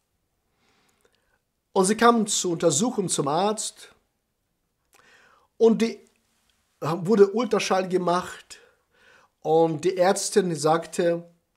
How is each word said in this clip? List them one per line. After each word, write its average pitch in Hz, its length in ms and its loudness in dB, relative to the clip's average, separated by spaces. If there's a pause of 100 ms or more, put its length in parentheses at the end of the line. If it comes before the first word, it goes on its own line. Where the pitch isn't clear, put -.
(1700)
und 190 100 2
sie 214 140 0
kam 233 280 4
zur - 260 -4
Untersuchung 170 580 -2
zum 139 180 -2
Arzt 196 680 -4 (1600)
und 226 240 4
die 226 180 -4 (800)
wurde 196 520 2
Ultraschall 202 560 -2
gemacht 175 680 -4 (840)
und 160 420 0
die 160 140 -2
Ärztin 185 560 0
sagte, 165 760 -2 (260)